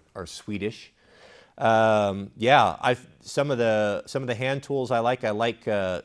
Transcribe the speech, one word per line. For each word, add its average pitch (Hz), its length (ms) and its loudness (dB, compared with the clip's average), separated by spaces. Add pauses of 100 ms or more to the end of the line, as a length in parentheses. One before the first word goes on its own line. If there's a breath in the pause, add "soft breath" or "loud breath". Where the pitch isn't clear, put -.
(140)
are 92 100 -10
Swedish. 104 680 -10 (680 loud breath)
Um, 107 760 2
yeah, 113 440 4
I've, 123 240 -2 (180)
some 143 280 -4
of 127 80 -2
the, 107 480 0
some 135 160 -6
of 123 60 -8
the 117 80 -2
hand 135 260 -4
tools 131 300 -4
I 117 80 2
like, 123 240 0
I 107 60 0
like, 117 360 -2
uh, 95 380 -2